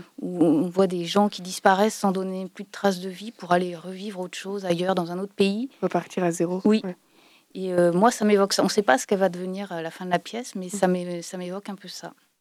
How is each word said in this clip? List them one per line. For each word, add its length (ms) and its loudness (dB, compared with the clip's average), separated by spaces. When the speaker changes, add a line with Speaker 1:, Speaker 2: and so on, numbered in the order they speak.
Speaker 1:
où 240 0
on 240 4
voit 200 4
des 180 -2
gens 220 2
qui 140 -8
disparaissent 520 2
sans 180 0
donner 400 -4
plus 120 -12
de 60 -18
traces 300 -2
de 80 -8
vie 220 -12
pour 220 -4
aller 240 2
revivre 440 -12
autre 160 -8
chose 300 -8
ailleurs, 280 0
dans 160 -2
un 80 -6
autre 160 -8
pays. 360 0
Speaker 2:
Repartir 440 -2
à 80 2
zéro. 320 0
Speaker 1:
Oui. 200 6
Speaker 2:
Ouais. 120 -8
Speaker 1:
Et, 180 -4
euh, 200 6
moi, 180 6
ça 140 -4
m'évoque 280 4
ça. 100 2
On 40 4
ne 40 2
sait 120 0
pas 160 4
ce 80 -4
qu'elle 140 0
va 80 4
devenir 440 -6
à 80 -6
la 100 -6
fin 140 -12
de 60 -6
la 80 2
pièce, 360 -8
mais 120 -8
Speaker 2:
Mm. 40 -10
Speaker 1:
ça 180 0
m'é-, 340 -2
ça 160 -10
m'évoque 320 -10
un 60 -10
peu 120 -18
ça. 240 -14